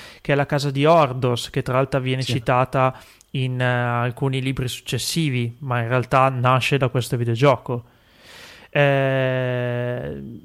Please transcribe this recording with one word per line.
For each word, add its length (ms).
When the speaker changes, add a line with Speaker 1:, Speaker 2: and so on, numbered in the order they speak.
Speaker 1:
che 120
è 20
la 100
Casa 240
di 160
Ordos, 640
che 140
tra 100
l'altro 260
viene 220
Speaker 2:
Sì. 120
Speaker 1:
citata 640
in, 240
eh, 60
alcuni 760
libri 260
successivi, 920
ma 200
in 60
realtà 420
nasce 480
da 120
questo 280
videogioco. 640
Eh, 1500